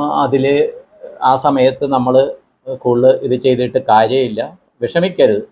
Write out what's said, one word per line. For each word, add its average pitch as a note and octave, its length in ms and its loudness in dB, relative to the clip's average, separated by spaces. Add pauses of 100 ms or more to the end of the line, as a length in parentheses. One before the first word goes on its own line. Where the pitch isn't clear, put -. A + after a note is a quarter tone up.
(240)
അതില് C#3 480 0 (500)
ആ C3 120 2
സമയത്ത് C3+ 520 0
നമ്മൾ C3 480 0 (420)
കൂടുതൽ B2 460 2
ഇത് B2+ 120 -2
ചെയ്തിട്ട് B2 440 0
കാര്യമില്ല, A#2+ 800 0 (220)
വിഷമിക്കരുത്, E3 720 0